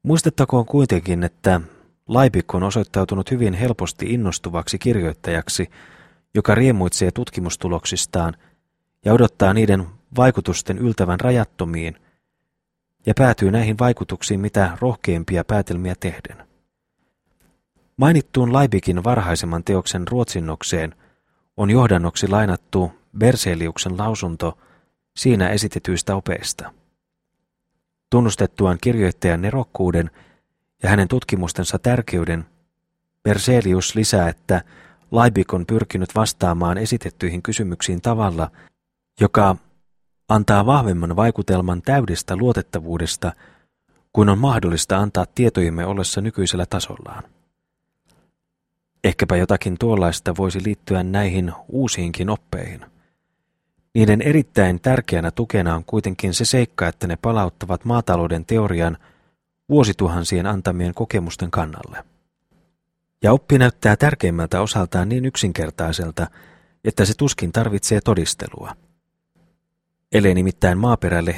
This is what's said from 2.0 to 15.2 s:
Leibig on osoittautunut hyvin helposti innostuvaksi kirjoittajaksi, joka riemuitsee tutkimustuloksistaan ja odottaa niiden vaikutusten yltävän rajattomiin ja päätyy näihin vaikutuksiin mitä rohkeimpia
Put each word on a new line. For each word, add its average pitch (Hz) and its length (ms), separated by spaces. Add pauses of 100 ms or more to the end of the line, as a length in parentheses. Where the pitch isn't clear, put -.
Leibig 120 480
on 90 80
osoittautunut 98 680
hyvin 120 220
helposti 104 600
innostuvaksi 92 640
kirjoittajaksi, 87 920 (640)
joka 107 200
riemuitsee 98 560
tutkimustuloksistaan 87 1200 (720)
ja 104 80
odottaa 104 400
niiden 101 340 (280)
vaikutusten 101 640
yltävän 101 420
rajattomiin 85 760 (1120)
ja 107 80
päätyy 113 380
näihin 110 280
vaikutuksiin 104 600
mitä 98 420
rohkeimpia 90 600